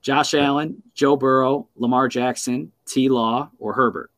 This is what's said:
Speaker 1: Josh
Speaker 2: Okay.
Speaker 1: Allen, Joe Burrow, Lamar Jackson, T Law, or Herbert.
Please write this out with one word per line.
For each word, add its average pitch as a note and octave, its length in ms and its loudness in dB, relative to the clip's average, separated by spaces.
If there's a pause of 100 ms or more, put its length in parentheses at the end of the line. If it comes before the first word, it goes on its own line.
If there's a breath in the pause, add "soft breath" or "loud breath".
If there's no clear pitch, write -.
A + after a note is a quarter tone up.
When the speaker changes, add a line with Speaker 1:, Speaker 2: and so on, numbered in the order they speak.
Speaker 1:
Josh C#3+ 320 0
Speaker 2:
Okay. D3 80 2
Speaker 1:
Allen, C#3+ 400 -2 (120)
Joe C#3 220 4
Burrow, C3 600 0
Lamar B2 320 0
Jackson, B2+ 640 -4 (140)
T C3+ 220 0
Law, A#2+ 500 0
or G#2+ 140 -8
Herbert. G#2+ 460 -2